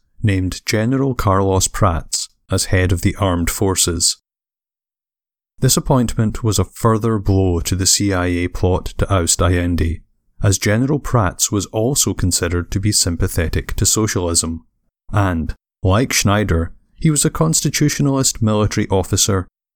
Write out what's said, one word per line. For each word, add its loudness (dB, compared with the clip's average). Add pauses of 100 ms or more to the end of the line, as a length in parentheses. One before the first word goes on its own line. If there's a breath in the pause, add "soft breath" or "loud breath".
(220)
named -2
General 0
Carlos 2
Prats -2 (200)
as -2
head 2
of 0
the 0
armed 0
forces. 0 (1400)
This 2
appointment 0
was 0
a 2
further 0
blow 2
to -2
the -2
C 2
I 0
A 0
plot 0 (120)
to 0
oust 0
Allende, 0 (380)
as 2
General 0
Prats -2
was 0
also -2
considered -2
to -2
be 0
sympathetic -2
to 0
socialism, -2 (420)
and, -2 (260)
like 2
Schneider, 0 (220)
he 0
was 2
a 0
constitutionalist 0
military 2
officer 0 (280)